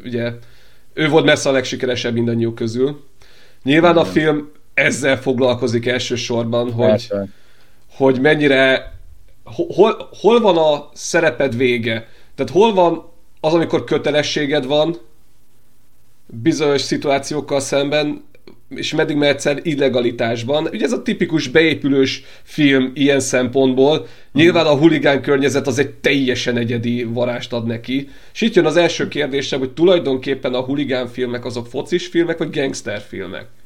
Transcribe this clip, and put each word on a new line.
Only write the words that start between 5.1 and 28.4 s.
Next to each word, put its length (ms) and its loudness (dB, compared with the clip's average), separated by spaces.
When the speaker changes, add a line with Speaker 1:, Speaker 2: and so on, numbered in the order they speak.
Speaker 1:
foglalkozik 640 0
elsősorban, 840 -2
hogy, 160 0
Speaker 2:
Persze. 400 0
Speaker 1:
hogy 240 4
mennyire, 720 2
ho-, 300 -8
hol, 360 2
hol 180 6
van 180 4
a 360 2
szereped 640 0
vége? 500 0
Tehát 160 -6
hol 220 4
van 380 2
az, 140 0
amikor 300 0
kötelességed 800 -2
van 320 0
bizonyos 560 0
szituációkkal 800 -2
szemben, 680 -2
és 240 -8
meddig 220 0
mehetsz 300 0
el 120 0
illegalitásban? 1120 -2
Ugye 140 -4
ez 60 -2
a 100 -4
tipikus 460 -2
beépülős 760 2
film 500 2
ilyen 260 2
szempontból. 800 2
Speaker 2:
Mhm. 100 -8
Speaker 1:
Nyilván 320 4
a 120 4
huligán 440 4
környezet 460 0
az 120 0
egy 140 0
teljesen 640 0
egyedi 460 -2
varást 500 -4
ad 120 -4
neki. 440 -6
És 80 -8